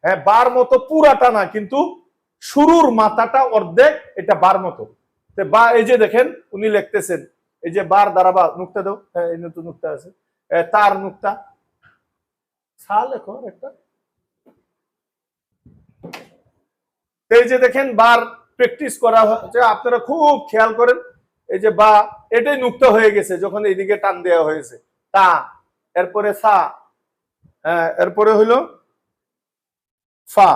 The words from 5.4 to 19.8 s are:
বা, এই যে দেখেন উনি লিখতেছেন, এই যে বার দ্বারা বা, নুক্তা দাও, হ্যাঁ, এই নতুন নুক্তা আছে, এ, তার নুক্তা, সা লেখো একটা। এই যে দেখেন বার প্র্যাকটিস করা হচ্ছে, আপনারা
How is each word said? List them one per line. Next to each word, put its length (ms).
বা, 260
এই 140
যে 120
দেখেন 280
উনি 180
লিখতেছেন, 520
এই 80
যে 120
বার 280
দ্বারা 200
বা, 120
নুক্তা 240
দাও, 140
হ্যাঁ, 140
এই 100
নতুন 280
নুক্তা 240
আছে, 200
এ, 120
তার 360
নুক্তা, 320
সা 280
লেখো 280
একটা। 220
এই 160
যে 100
দেখেন 380
বার 240
প্র্যাকটিস 420
করা 240
হচ্ছে, 400
আপনারা 380